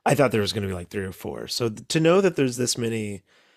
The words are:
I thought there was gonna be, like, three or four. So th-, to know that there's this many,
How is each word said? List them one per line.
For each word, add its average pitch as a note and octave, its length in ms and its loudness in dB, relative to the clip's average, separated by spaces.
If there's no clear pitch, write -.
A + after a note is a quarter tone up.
I D#3 100 4
thought B2+ 180 4
there A2 100 2
was G2 100 -2
gonna G#2 140 -2
be, F#2+ 80 -4
like, F2 160 -10
three G2+ 140 -6
or F#2+ 80 -8
four. B1+ 360 -10
So A#2+ 220 -2
th-, A2 180 -12
to D#3+ 120 0
know E3 200 6
that F#3 160 2
there's B2+ 220 0
this B2 180 -2
many, A2 460 -4